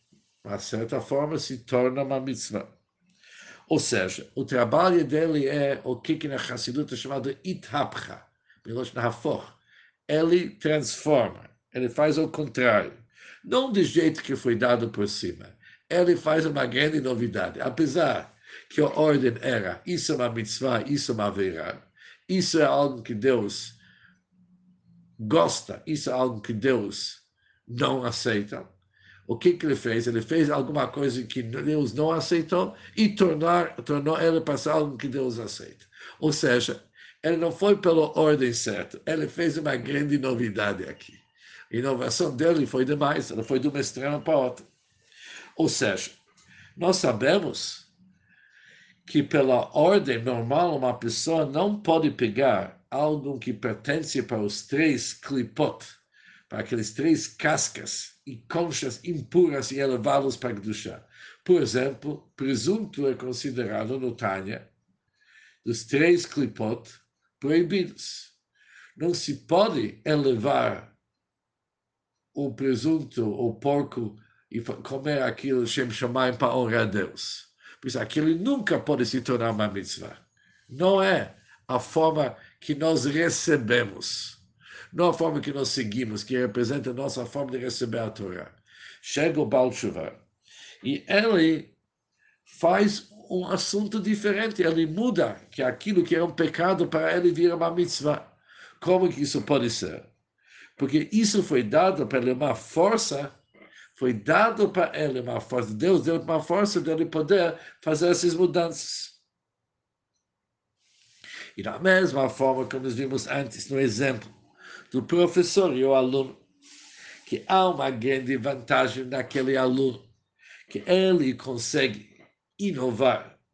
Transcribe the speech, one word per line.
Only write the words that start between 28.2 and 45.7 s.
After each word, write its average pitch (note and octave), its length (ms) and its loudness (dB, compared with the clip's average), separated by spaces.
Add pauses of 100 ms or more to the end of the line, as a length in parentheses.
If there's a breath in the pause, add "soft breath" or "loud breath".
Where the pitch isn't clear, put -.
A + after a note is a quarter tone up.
O - 120 -6
que F3 160 4
que F3 120 -6
ele C#3+ 120 0
fez? A#2 300 -2
Ele A#2 140 -2
fez D#3+ 280 0
alguma C#3+ 400 -2
coisa B2+ 340 -4
que A#2+ 180 -8
Deus C#3+ 520 -2
não D3+ 180 0
aceitou E3+ 640 -2 (220 loud breath)
e A3 100 4
tornar, E3+ 720 2
tornou D3 420 -2
ele E3 220 4
passar D3+ 320 -2
algo D3 240 0
que C3 100 -6
Deus B2 320 -4
aceita. - 460 -14 (340 loud breath)
Ou D3+ 140 2
seja, B2 500 2 (400 loud breath)
ele E3 140 2
não E3 140 0
foi G3+ 260 4
pela E3 400 4
ordem D3+ 340 4
certa. G#2 540 -6
Ele D#3 220 -2
fez D#3+ 300 -2
uma D3+ 180 -2
grande C#3+ 420 -2
novidade G#2+ 680 -2
aqui. - 340 -18 (520 loud breath)
A - 40 -6
inovação B2+ 600 -2
dele D3+ 300 4
foi B2+ 180 0
demais. D3 460 0
Ele - 140 -4
foi C3 160 0
de C3 80 0
uma C#3+ 120 -4
extrema C#3 400 -4
para D#3+ 180 2
outra. B2+ 280 -2 (920 loud breath)
Ou E3 140 2
seja, G2+ 420 -2 (640 soft breath)